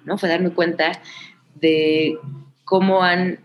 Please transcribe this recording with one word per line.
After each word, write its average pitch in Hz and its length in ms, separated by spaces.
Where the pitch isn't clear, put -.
¿no? 202 120
Fue 180 120
darme 170 220
cuenta 170 500
de 156 640
cómo 190 380
han, 180 420